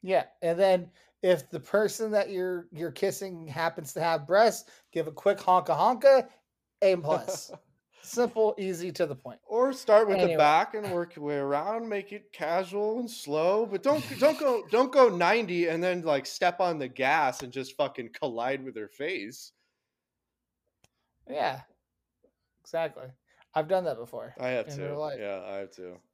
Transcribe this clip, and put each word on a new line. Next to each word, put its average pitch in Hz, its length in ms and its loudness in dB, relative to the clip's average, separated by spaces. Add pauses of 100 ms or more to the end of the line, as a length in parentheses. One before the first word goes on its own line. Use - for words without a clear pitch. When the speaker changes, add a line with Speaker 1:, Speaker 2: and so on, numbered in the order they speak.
Speaker 1:
Yeah. 185 240 0 (160)
And 170 180 -2
then 185 320 4 (300)
if 180 280 2
the 165 100 -10
person 214 520 -2
that 202 180 0
you're, 185 420 -4
you're 151 200 -8
kissing 180 560 -6
happens 165 460 -6
to 160 80 -6
have 160 260 0
breasts, 202 420 4 (220)
give 160 160 -4
a 156 40 -10
quick 196 280 0
honka 175 360 4
honka, 254 520 4 (540)
A 190 160 4
plus. 160 600 -4
Speaker 2:
<laughs> - 40 -20 (420)
Speaker 1:
Simple, 233 560 0
easy, 185 320 -6
to 170 160 -2
the 143 80 -8
point. 120 320 -18
Speaker 2:
Or 254 260 0
start 220 340 6
with 196 100 2
the 180 80 4
Speaker 1:
Anyway. 165 120 2
Speaker 2:
back 156 380 6
and 202 180 -6
work 175 220 -4
your 147 100 -10
way 147 120 -2
around, 165 520 -2
make 202 220 -6
it - 200 -16
casual 185 680 -2
and 233 100 -6
slow, 180 560 0
but 196 160 -6
don't, 285 240 0 (140)
don't 294 200 4
go, 247 280 0
Speaker 1:
<laughs> - 20 -20
Speaker 2:
don't 254 220 2
go 262 180 8
ninety 180 600 2
and 165 140 -2
then, 180 200 -2
like, 143 240 0
step 180 320 0
on 175 180 0
the 135 100 -4
gas 131 540 0
and 127 100 -12
just 131 240 -10
fucking 131 380 -4
collide 131 500 -4
with 127 140 -14
her 104 100 -10
face. 127 680 -10 (1700)
Speaker 1:
Yeah. 135 340 -4 (1000)
Exactly. 160 460 -6 (460)
I've 156 140 -2
done 185 180 0
that 135 120 -4
before 117 420 -14
Speaker 2:
I 127 100 -4
have 123 180 -2
Speaker 1:
in 143 120 -12
real - 160 -8
Speaker 2:
too. 147 40 -8
Speaker 1:
life. 147 200 -6
Speaker 2:
Yeah, 98 240 -8
I 98 140 -10
have 95 140 -12
too. 90 260 -16 (160)